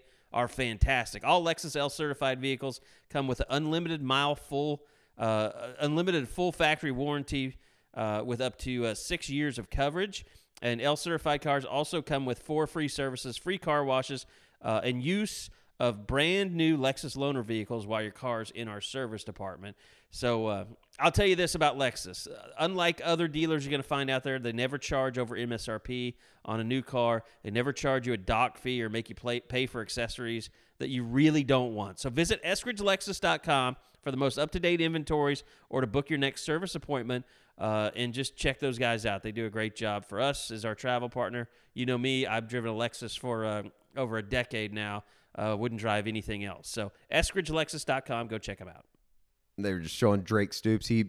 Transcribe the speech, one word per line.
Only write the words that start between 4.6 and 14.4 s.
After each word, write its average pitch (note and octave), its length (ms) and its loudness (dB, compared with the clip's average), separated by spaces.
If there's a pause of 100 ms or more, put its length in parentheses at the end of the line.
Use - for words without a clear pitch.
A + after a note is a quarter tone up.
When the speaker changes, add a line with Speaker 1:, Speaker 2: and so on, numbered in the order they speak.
Speaker 1:
uh, A2 340 2 (300)
unlimited D3+ 480 6
full F3+ 240 2
factory D3+ 400 4
warranty, C#3 640 0 (380)
uh, G#2+ 300 0
with A#2+ 180 -2
up B2+ 160 -2
to, B2 300 0
uh, G#2+ 60 0
six - 360 -4
years C#3 280 0
of G#2+ 120 -8
coverage. E3+ 560 0 (340)
And A#2+ 220 0
L C#3+ 140 4
certified D3+ 440 0
cars C#3 240 0
also D3 380 -2
come C3+ 240 -2
with B2 140 -2
four D#3 260 0
free D#3 220 -2
services, C3+ 500 -4
free - 200 -2
car D3 240 2
washes, C3 440 0 (340)